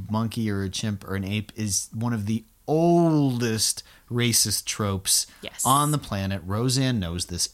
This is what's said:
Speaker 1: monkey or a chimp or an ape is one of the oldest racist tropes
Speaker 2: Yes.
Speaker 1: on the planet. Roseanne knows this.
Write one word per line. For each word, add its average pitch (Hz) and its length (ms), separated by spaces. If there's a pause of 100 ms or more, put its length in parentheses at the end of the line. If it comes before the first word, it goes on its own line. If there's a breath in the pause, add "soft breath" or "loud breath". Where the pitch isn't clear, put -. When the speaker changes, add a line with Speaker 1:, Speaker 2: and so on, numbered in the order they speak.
(120)
Speaker 1:
monkey 110 380
or 98 140
a 95 40
chimp 101 400
or 95 60
an 98 100
ape 104 300
is 104 400
one 117 180
of 104 140
the 110 160 (240)
oldest 147 1160 (280 loud breath)
racist 120 540
tropes - 640 (140 loud breath)
Speaker 2:
Yes. - 240
Speaker 1:
on 143 280
the 151 60
planet. 98 460
Roseanne 123 540
knows 87 280
this. 87 280